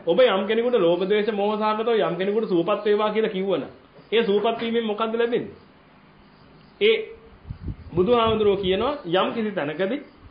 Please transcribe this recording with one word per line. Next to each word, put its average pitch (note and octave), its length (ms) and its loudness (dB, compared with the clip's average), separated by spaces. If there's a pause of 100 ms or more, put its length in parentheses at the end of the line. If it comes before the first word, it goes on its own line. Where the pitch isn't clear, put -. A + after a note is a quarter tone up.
ඔබ F3+ 160 2
යම් G#3 260 6
කෙනෙකුට A#3 320 2
ලෝභ, F3 260 4
ද්වේෂ, G#3 280 0
මෝහ G#3 220 0
සහගතව G#3+ 360 -2 (100)
යම් E3+ 160 0
කෙනෙකුට G3+ 340 -2
සුවපත් F#3 340 0
වේවා G#3+ 280 2
කියලා G#3+ 180 0
කිව්වනම් F#3 340 -2 (440)
ඒ A3 160 0
සුවපත් G#3 360 0
වීමෙන් A#3 260 -2
මොකද්ද A3 280 -4
ලැබෙන්නේ? A#3 400 -2 (1300)
ඒ A3 140 4 (960)
බුදුහාමුදුරුවෝ G#3+ 680 2
කියනවා G3 360 0 (100)
යම් F#3 280 0
කිසි A3 200 -4
තැනකදී F#3 500 -4 (300)